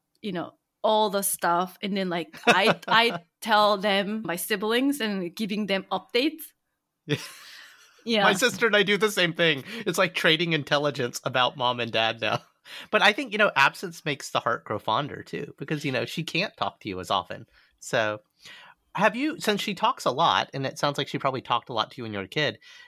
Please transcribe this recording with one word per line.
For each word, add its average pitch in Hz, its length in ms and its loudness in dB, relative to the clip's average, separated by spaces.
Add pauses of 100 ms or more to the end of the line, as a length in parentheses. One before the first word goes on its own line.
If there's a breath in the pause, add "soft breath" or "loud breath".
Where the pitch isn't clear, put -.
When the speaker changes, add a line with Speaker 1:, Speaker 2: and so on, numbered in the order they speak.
(220)
Speaker 1:
you 202 100 -6
know, 175 220 -8 (280)
all 214 280 4
the 196 120 0
stuff. 180 600 0
And 202 140 -4
then, 190 120 0
like, 170 320 -6 (120)
I, 185 320 4
Speaker 2:
<laughs> 196 60 -8
Speaker 1:
I 220 280 4 (220)
tell 208 380 4
them, 202 460 0
my 170 120 -2
siblings, 226 640 0
and 190 340 -4
giving 208 320 -4
them 190 260 -2
updates. 262 500 -2 (640)
Speaker 2:
Yeah. 147 100 0 (880 loud breath)
Speaker 1:
Yeah. 220 180 2
Speaker 2:
My 208 100 6
sister 202 340 2
and 208 100 4
I 208 60 6
do 202 140 2
the 208 140 2
same 180 240 2
thing. 156 300 2 (220 loud breath)
It's 180 120 0
like 180 160 2
trading 170 380 2
intelligence 143 720 0
about 127 320 2
mom 123 240 0
and 113 120 -4
dad 113 280 0
now. 110 220 0 (480 loud breath)
But 214 120 2
I 202 100 8
think, 262 200 -6
you 208 60 0
know, 208 160 4
absence 165 500 0
makes 147 260 -6
the 127 100 0
heart 117 240 -2
grow 107 160 -4
fonder 113 420 -2
too, - 340 -10
because, 147 280 -6
you 139 80 -2
know, 117 120 -2
she 156 200 -6
can't - 320 -4
talk - 240 -6
to - 80 -10
you 92 100 -6
as 92 140 -6
often. 101 340 -4 (320 soft breath)
So 107 440 -2 (760 loud breath)
have 202 200 2
you, 277 240 -4
since 202 220 0
she 208 120 -4
talks - 300 -2
a 151 80 2
lot, 127 420 2
and 139 120 -4
it - 120 -8
sounds 143 200 0
like 143 100 -4
she 147 100 -6
probably 131 240 -2
talked - 280 -2
a 127 40 -8
lot 110 180 -2
to - 60 -16
you 120 60 -10
when 110 80 -8
you 104 80 -6
were 95 60 -6
a - 20 -16
kid, 143 300 -2 (300 loud breath)